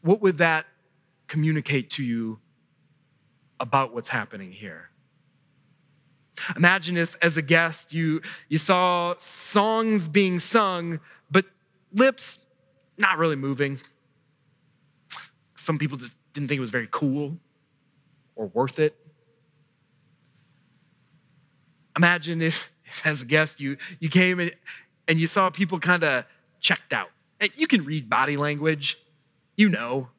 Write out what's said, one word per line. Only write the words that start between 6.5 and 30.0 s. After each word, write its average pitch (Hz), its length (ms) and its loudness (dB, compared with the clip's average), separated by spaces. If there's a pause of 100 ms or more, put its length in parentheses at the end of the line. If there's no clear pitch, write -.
Imagine 175 400 2
if, 170 260 -2
as 170 140 2
a 160 60 -2
guest, 165 520 0
you, 160 280 0 (260)
you 151 100 0
saw 175 600 2
songs 214 920 0
being 180 320 2
sung, 175 600 0 (300)
but 185 160 4 (460)
lips 262 540 0 (520)
not 190 200 2
really 160 180 2
moving. 139 440 -2 (1800)
Some 160 220 -4
people 147 200 -4
just 120 160 -16 (200)
didn't 143 140 -6
think 143 100 -2
it 131 40 -4
was 120 80 -4
very 117 220 -4
cool 147 460 -2 (1000)
or 110 120 -8
worth 131 320 -2
it. 151 160 2 (3000)
Imagine 170 440 2
if, 165 280 -2 (160)
if - 200 -10
as 151 160 -2
a 127 40 -10
guest, 151 340 0
you, 139 180 -6 (220)
you 165 80 -4
came 180 320 4
and, 170 120 -2 (560)
and 165 120 2
you 160 80 2
saw 190 220 2
people 175 300 -2
kinda 151 460 0 (360)
checked - 320 -2
out. 98 160 -4 (320)
And 208 160 0
you 311 100 0
can 208 160 4
read 139 260 -6
body 139 280 0
language. 147 600 -2 (580)
You 214 120 4
know. 127 400 -2 (120)